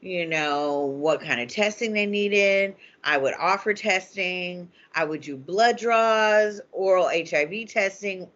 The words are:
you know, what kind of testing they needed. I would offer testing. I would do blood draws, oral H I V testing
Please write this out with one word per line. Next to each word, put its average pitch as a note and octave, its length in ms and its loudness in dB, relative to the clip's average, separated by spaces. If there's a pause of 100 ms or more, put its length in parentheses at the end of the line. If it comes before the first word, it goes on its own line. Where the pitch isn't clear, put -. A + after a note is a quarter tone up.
you F3+ 260 -4
know, D3 600 -2
what C#3+ 340 0
kind C3+ 200 -2
of A#2+ 60 -4
testing G#3+ 460 -2
they G#3 140 0
needed. G3+ 680 2 (300)
I D3 120 2
would C3+ 220 0
offer G3 360 0
testing. F3+ 920 -4 (240)
I D#3+ 120 0
would D#3 160 -6
do C#3+ 160 -10
blood G3 400 2
draws, G#3+ 840 2 (120)
oral F#3 380 4
H E3 240 -2
I D3 100 4
V G3+ 200 -8
testing G3 720 -4